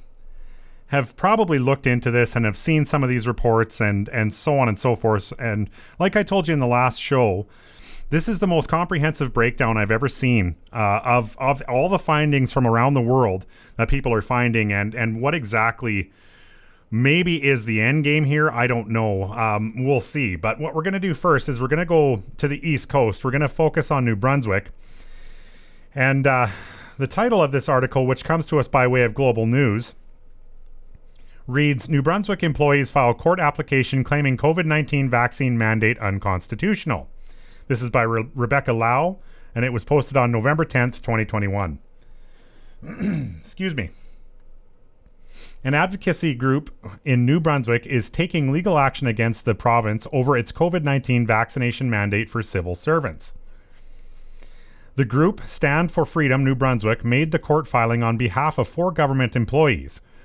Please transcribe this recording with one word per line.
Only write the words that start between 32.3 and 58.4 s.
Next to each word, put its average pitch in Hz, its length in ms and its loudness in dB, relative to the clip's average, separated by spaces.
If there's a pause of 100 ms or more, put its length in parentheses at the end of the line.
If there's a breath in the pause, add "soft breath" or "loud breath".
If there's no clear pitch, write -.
employees 143 460 2
file 120 260 4
court 180 260 2
application 135 640 0
claiming 143 320 0
covid 165 280 2
nineteen 147 460 0
vaccine 120 480 0
mandate 110 400 2
unconstitutional." 101 1120 -2 (600 soft breath)
This 123 140 0
is 120 80 -4
by 123 120 2
Re-, 113 320 0
Rebecca 131 380 0
Lau, 127 460 0 (360 soft breath)
and 117 100 0
it 127 80 -2
was 117 120 -4
posted 139 320 0
on 123 140 4
November 139 340 2
tenth, 123 380 0
twenty 110 220 0
twenty-one. 98 540 -2 (1040 loud breath)
<clears throat> 139 580 -6
Excuse 185 340 -8
me. 104 160 -6 (1700 loud breath)
An 131 100 0
advocacy 170 600 0
group 135 380 -2 (320)
in 123 220 4
New 151 140 4
Brunswick 131 460 0
is 120 220 -2
taking 156 440 -2
legal 175 260 2
action 135 300 0
against 113 360 -2
the 113 100 2
province 113 580 0
over 131 240 2
its 117 160 -2
covid 170 320 0
nineteen 127 420 0
vaccination 117 640 0
mandate 104 400 0
for 113 120 -4
civil 90 320 -4
servants. 147 580 -4 (1600 soft breath)
The 135 100 2
group, 143 420 2
Stand 156 460 0
for 160 140 2
Freedom 139 380 2
New 135 100 4
Brunswick, 117 500 0
made 135 260 2
the 160 80 0
court 151 280 0
filing 117 360 2
on 117 140 2
behalf 127 420 0